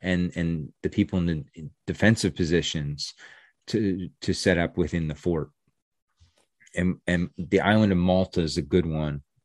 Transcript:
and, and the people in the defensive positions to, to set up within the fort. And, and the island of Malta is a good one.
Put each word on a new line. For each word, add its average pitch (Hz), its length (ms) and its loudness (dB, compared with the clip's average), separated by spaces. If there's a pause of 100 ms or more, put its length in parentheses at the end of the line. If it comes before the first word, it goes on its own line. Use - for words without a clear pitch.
and, 90 320 -2
and 82 380 -4 (100)
the 92 60 -2
people 98 320 0
in 87 60 0
the 80 180 -2 (420)
defensive 98 480 2
positions 76 800 -2 (540)
to, 95 400 -2 (120)
to - 120 -2
set 87 260 2
up 85 180 -2
within 82 300 -2
the 76 80 -4
fort. 80 360 -4 (1200)
And, 90 220 -2 (100)
and 87 320 0
the 95 220 0
island 104 320 4
of 90 60 2
Malta 92 420 2
is 76 160 -2
a 82 60 0
good 82 220 2
one. 76 380 -4 (220)